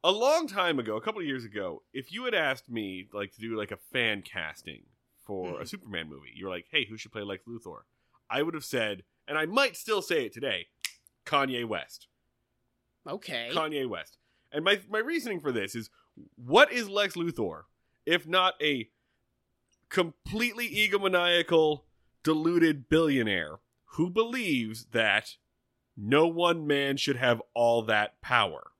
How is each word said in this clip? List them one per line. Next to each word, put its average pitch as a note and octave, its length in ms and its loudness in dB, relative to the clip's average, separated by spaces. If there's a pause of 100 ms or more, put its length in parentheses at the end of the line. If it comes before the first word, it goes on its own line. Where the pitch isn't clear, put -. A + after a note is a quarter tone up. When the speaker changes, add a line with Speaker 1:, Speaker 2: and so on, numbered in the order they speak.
Speaker 1:
A F3 80 4
long C#4+ 360 2
time F3+ 320 0
ago, A2 180 -4
a A2+ 40 -6
couple G#3+ 200 -6
of E3 60 -6
years C3 180 -6
ago, G2 380 -8 (100)
if C3 180 -12
you A#3 140 -10
had A#3 100 -2
asked C#3 340 -2
me, G2+ 440 -8
like, G2+ 220 -6
to - 40 -20
do, A2+ 160 -6
like, G#2 160 -6
a G2 60 -10
fan A2 440 -4
casting D#2 600 -12 (420)
for F#2 220 -8
a F2+ 120 -8
Speaker 2:
Mm-hmm. E2+ 60 -10
Speaker 1:
Superman E2+ 440 -10
movie, C#2 260 -20
you F2+ 100 -12
were F#2+ 60 -6
like, F2 180 -10
"Hey, D3 160 0
who G#2+ 120 -14
should - 160 -16
play G#2+ 100 -8
Lex G2 220 -10
Luthor?" A2+ 380 -14 (460)
I C3+ 140 0
would E3 100 -4
have D3+ 120 -10
said, G#2+ 400 -2 (240)
and D#3 80 -2
I D#3 80 0
might A#3 320 0
still G#3+ 240 -2
say D3+ 240 0
it G2+ 80 -10
today, A#2 340 -4 (580)
Kanye C3 400 0
West. F#2 420 -8 (1000)
Speaker 2:
Okay. C#3 460 -8
Speaker 1:
Kanye D3+ 340 -2
West. E2+ 300 -10 (360)
And D#3 120 -4
my, G3 240 4
my G#3+ 100 -2
reasoning A#3+ 400 -4
for C#3 140 -2
this G2+ 220 -4
is, A2+ 140 -8 (460)
what D#3+ 380 6
is A3+ 160 -2
Lex G3+ 260 0
Luthor G#2+ 480 -4 (420)
if D#3+ 220 2
not F#3 340 2
a C#3 280 0 (1000)
completely A3 800 -2
egomaniacal, F3 1120 4 (420)
deluded D#3+ 640 4
billionaire A2 720 2 (360)
who E3+ 140 0
believes F3 840 -2
that A2 440 0 (640)
no C#3 300 4
one E3+ 400 2
man C#3 300 2
should C3+ 200 0
have B2 240 4 (120)
all A#2 300 4
that G#2+ 380 0
power? G#2 580 0